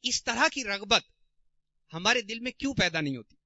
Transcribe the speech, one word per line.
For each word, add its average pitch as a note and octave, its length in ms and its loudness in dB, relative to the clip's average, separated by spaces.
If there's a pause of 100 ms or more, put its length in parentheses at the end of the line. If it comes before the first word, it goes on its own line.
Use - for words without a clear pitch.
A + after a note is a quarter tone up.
اس B3 200 -2
طرح B3 280 2
کی C4+ 120 -6
رغبت G3+ 400 0 (880)
ہمارے G#3 300 2
دل G#3+ 180 -8
میں A#3+ 120 -6
کیوں C4+ 220 -4
پیدا F3 260 0
نہیں C#3+ 160 -2
ہوتی؟ - 300 -16